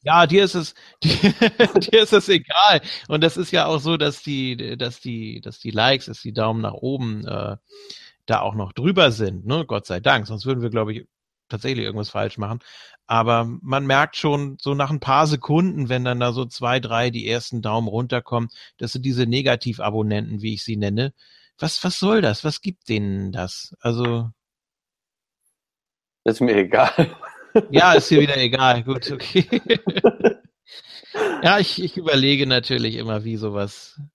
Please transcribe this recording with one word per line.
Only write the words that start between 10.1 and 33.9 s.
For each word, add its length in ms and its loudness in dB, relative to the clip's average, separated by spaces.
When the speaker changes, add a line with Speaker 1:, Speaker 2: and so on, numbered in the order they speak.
Speaker 1:
Sonst 180 -10
würden 160 -2
wir, 80 -4
glaub 200 -2
ich, 180 -10
tatsächlich 380 -6
irgendwas 240 -8
falsch 280 -4
machen. 220 -6
Aber 400 2
man 240 -4
merkt 320 2
schon 420 -2
so 140 -4
nach 160 -2
ein 100 -2
paar 280 2
Sekunden, 600 0
wenn 160 -2
dann 160 -2
da 140 0
so 100 -4
zwei, 380 -4
drei 280 0
die 200 -6
ersten 320 -4
Daumen 260 -2
runterkommen, 600 -4
das 140 -8
sind 140 -8
diese 220 0
Negativabonnenten, 1120 -2
wie 140 -6
ich 100 -12
sie 100 -6
nenne. 380 -2
Was, 280 -6
was 140 -4
soll 220 2
das? 220 0
Was 180 -4
gibt 280 -10
denen 420 -2
das? 480 -10
Also 500 -2
Speaker 2:
Ist 160 2
mir 140 4
egal. 600 4
Speaker 1:
Ja, 240 8
ist 160 4
dir 100 8
wieder 180 4
egal. 460 4
Gut, 280 -4
okay. 440 -2
Speaker 2:
<laughs> 840 0
Speaker 1:
Ja, 180 4
ich, 220 -2
ich 140 -6
überlege 500 2
natürlich 500 -2
immer, 280 -6
wie 140 -6
sowas 640 -8